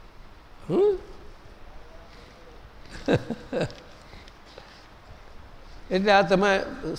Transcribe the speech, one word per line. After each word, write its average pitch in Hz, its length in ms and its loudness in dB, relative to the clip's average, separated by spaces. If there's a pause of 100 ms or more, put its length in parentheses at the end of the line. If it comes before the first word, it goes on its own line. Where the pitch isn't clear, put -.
(680)
હમ? 381 280 4 (2000)
<laughs> - 600 -2 (2250)
એટલે 196 200 4
આ 196 100 8
તમે, 196 420 4 (360)